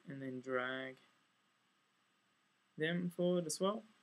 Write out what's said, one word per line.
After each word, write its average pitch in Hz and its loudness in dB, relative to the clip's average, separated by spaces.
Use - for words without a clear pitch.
and 139 -10
then 127 -6
drag 131 -2
them 175 0
forward 175 4
as 156 -2
well. 208 2